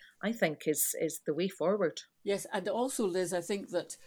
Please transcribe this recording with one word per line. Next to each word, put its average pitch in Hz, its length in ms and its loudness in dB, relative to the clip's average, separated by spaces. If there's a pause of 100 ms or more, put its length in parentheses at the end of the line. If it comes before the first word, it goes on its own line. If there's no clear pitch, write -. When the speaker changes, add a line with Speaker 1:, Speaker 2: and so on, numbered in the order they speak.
(220)
Speaker 1:
I 220 100 0
think 165 340 0
is, - 340 2
is 156 260 0
the 156 80 0
way 180 140 2
forward. 185 520 0 (240)
Speaker 2:
Yes, 196 280 -2
and 202 160 -2
also, 233 380 0
Liz, 180 280 0
I 175 60 2
think 202 300 -4
that, - 260 -2 (100)